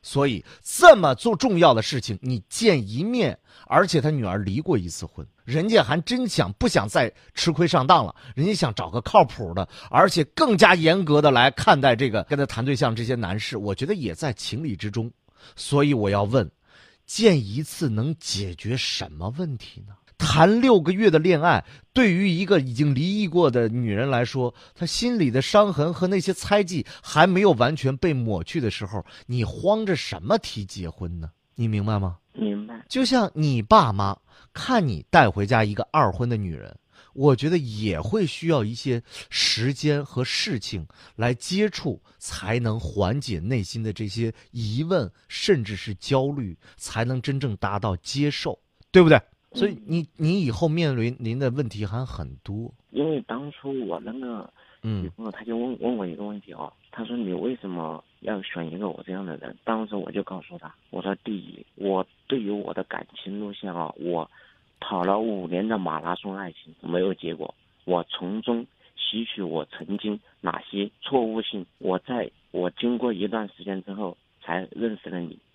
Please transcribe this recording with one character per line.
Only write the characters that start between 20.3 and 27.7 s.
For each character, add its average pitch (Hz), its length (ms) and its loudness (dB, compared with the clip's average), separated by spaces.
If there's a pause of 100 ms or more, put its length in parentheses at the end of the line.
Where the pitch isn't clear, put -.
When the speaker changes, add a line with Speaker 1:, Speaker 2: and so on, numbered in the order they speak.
Speaker 1:
六 240 220 6
个 151 100 0
月 202 180 6
的 156 80 6
恋 160 240 4
爱， 151 220 4 (300)
对 240 180 6
于 190 160 2
一 180 180 0
个 180 140 4
已 131 140 -4
经 143 200 2
离 185 280 0
异 208 40 2
过 165 240 4
的 117 200 2
女 113 240 -2
人 120 160 0
来 123 160 0
说， 123 280 -4 (220)
她 175 100 -6
心 240 320 -2
里 147 140 2
的 131 100 2
伤 208 300 4
痕 151 220 0
和 180 140 -2
那 190 120 2
些 185 140 -2
猜 208 280 2
忌 175 240 -4 (160)
还 156 240 4
没 185 140 4
有 202 120 6
完 123 220 4